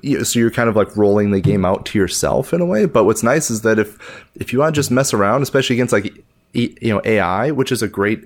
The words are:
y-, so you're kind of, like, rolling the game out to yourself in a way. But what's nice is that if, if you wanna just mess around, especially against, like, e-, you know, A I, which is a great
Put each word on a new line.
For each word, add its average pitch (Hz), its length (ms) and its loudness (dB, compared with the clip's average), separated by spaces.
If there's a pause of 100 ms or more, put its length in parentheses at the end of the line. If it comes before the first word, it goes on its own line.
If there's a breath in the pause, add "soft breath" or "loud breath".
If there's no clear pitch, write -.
y-, 135 200 -2
so 120 160 -2
you're 113 100 2
kind 117 200 0
of, 104 60 -2
like, 101 220 0
rolling 104 340 4
the 95 100 2
game 101 220 2
out 92 240 0
to 107 120 -2
yourself 92 540 0
in 175 80 0
a 175 40 0
way. 202 200 0
But 170 180 2
what's 110 200 2
nice 139 280 0
is 107 100 -4
that 110 160 2
if, - 480 -6 (100)
if - 160 -10
you 123 80 0
wanna 156 120 2
just 143 180 -2
mess 131 240 0
around, 110 300 2
especially 131 320 0
against, 120 180 0
like, 101 300 -4 (300)
e-, 120 280 -2
you 113 120 0
know, 98 120 0
A 110 140 2
I, 98 320 0
which 131 200 -2
is 117 120 -2
a 107 40 -4
great 101 380 -2